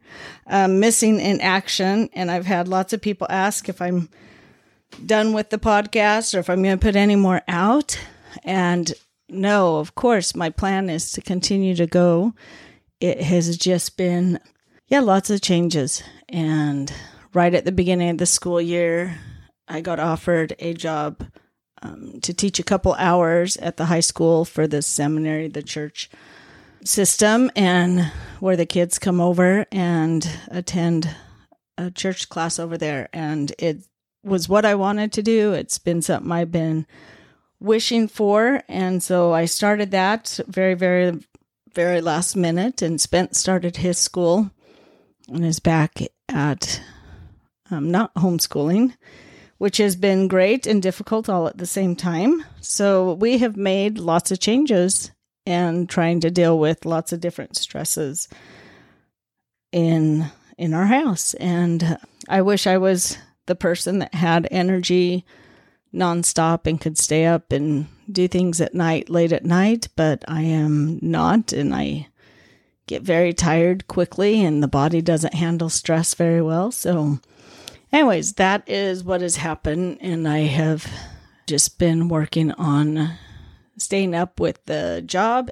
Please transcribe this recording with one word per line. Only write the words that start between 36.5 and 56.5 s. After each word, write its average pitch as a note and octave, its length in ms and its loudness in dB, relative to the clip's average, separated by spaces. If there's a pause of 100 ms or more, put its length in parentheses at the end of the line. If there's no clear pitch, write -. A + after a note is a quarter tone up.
been D#3+ 360 -2 (720)
wishing A3 480 2
for. A3 600 2
And F#3 360 -2
so F3 300 2
I E3+ 120 2
started G#3 460 0
that G3 560 -2
very, F#3+ 260 0
very, F3+ 460 2 (520)
very F3 300 0
last E3 340 -2
minute, F3+ 460 0
and E3 180 -2
Spence - 380 0
started F3+ 400 -2
his F3 220 0
school F#3 500 2 (800)
and D#3+ 180 -2
is D#3+ 140 0
back D#3+ 400 2 (300)
at, - 520 -4 (880)
um, D#3+ 220 -4
not G#3 240 0
homeschooling, F3 800 0 (640)
which G3 180 -2
has G3 220 2
been F#3+ 320 2
great F#3+ 360 2
and G#3 160 2
difficult G#3 460 -4
all F3+ 220 0
at - 80 -12
the F3+ 80 -10
same F3+ 320 -2
time. F#3+ 480 0 (160)
So F#3+ 540 2
we A#3 240 2
have A3 180 0
made G3 400 0
lots E3+ 340 0
of F#3 80 -4
changes G#3+ 720 2 (340)
and F3 440 0
trying E3+ 320 2
to E3+ 100 0
deal E3 260 4